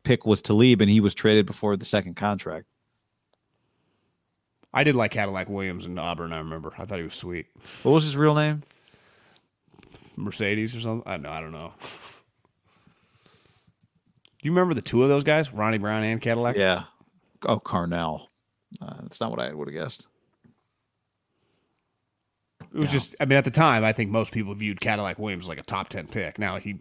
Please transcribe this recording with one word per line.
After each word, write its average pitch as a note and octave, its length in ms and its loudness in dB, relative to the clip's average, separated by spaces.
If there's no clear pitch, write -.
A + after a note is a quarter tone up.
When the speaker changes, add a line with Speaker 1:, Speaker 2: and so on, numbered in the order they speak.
Speaker 1:
pick B2 200 2
was G#2+ 160 4
Talib, A2 400 6
and G2+ 100 6
he G#2+ 100 8
was G2+ 140 2
traded G#2+ 300 4
before G#2 320 -2
the G2 80 -10
second F#2 320 -2
contract." F#2+ 480 -4
Speaker 2:
I C3 120 2
did D3 100 6
like A2+ 160 2
Cadillac G2 400 -4
Williams F#2+ 340 -6
in F2+ 140 -10
Auburn, E2 340 -6
I D#2+ 60 -6
remember. D#2 400 -10
I F#2 80 -12
thought G#2 120 -8
he E2+ 60 -6
was D2+ 100 -12
sweet. F2 320 -10
Speaker 1:
What C3 100 6
was D#3 120 6
his C#3+ 120 -4
real D3+ 180 4
name? D3+ 280 0
Speaker 2:
Mercedes G#2+ 600 -4
or A2+ 40 -10
something? A2+ 300 -6
I, F#2+ 60 -6
no, D2 140 -12
I D#2+ 100 -8
don't D#2+ 120 -12
know. D#2+ 260 -14
Do - 80 -18
you D3+ 80 -2
remember F3+ 240 4
the A2+ 80 -2
two A#2+ 200 4
of C3+ 60 6
those C#3+ 160 4
guys, D3+ 260 2
Ronnie G#2+ 280 0
Brown G#2+ 260 -2
and A2+ 160 -2
Cadillac? A#2 360 0
Speaker 1:
Yeah. F#2 260 4
Oh, A2+ 120 2
Carnell. E2+ 680 -4
Uh, - 180 -16
that's - 180 -18
not A2+ 120 -4
what A#1+ 100 -8
I C2 120 -8
would D2 160 -10
have C#2+ 60 -12
guessed. E2 340 -10
Speaker 2:
It - 60 -6
was D3 120 0
Speaker 1:
Yeah. - 20 0
Speaker 2:
just, C#3 260 -2
I D3 60 -2
mean, C#3 140 6
at C3+ 60 4
the C3+ 60 -2
time, C#3 320 4
I A2 100 4
think G#2+ 180 -2
most A2 200 0
people G2+ 240 -6
viewed G2+ 260 -6
Cadillac G#2 380 -4
Williams F#2+ 300 -8
like D2+ 100 -10
a C#2 40 -14
top - 260 -6
ten E2+ 180 -12
pick. F2+ 320 -8
Now, F#2+ 200 -6
he G2+ 220 -10